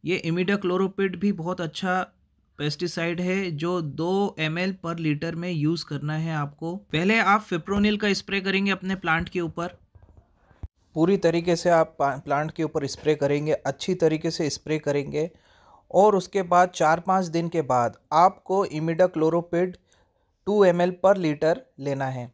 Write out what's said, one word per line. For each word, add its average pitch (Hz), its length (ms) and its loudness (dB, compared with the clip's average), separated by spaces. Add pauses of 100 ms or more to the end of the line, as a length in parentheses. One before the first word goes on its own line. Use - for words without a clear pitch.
ये 170 140 -2
इमिडाक्लोरोपिड 185 1000 0
भी 202 120 2
बहुत 175 280 -6
अच्छा 180 400 -2 (580)
पेस्टिसाइड 165 640 -4
है 185 320 -2
जो 170 280 -2
दो 170 580 -2
एम 156 200 -2
एल 185 160 -2 (100)
per 165 120 -4
liter 160 380 -2
में 175 160 -6
यूज़ 160 360 -2
करना 151 300 -6
है 160 180 -4
आपको। 151 400 -6 (180)
पहले 190 260 2
आप 202 240 4
फिप्रोनिल 202 540 0
का 208 160 0
स्प्रे 196 280 -4
करेंगे 196 300 0
अपने 190 260 -2
प्लांट 170 320 -2
के 185 120 -6
ऊपर। 170 380 -6 (1160)
पूरी 170 200 4
तरीके 170 400 2
से 175 140 0
आप 165 300 4
पा-, 139 180 0
प्लांट 147 340 -2
के 165 100 -4
ऊपर 151 240 -4
स्प्रे 151 280 -2
करेंगे, 147 380 0
अच्छी - 420 -4
तरीके 160 360 0
से 156 200 -2
स्प्रे - 280 -4
करेंगे 143 500 -2 (640)
और 202 260 6
उसके 190 280 -2
बाद 180 260 4
चार 170 300 2
पाँच 185 260 0
दिन 170 220 -2
के 160 160 -2
बाद 123 340 0 (160)
आपको 190 500 2
इमिडाक्लोरोपिड 170 1120 0 (720)
टू 208 180 4
एम 175 160 6
एल 180 240 2
per 196 120 6
liter 160 400 0 (240)
लेना 139 260 -4
है। 123 280 -8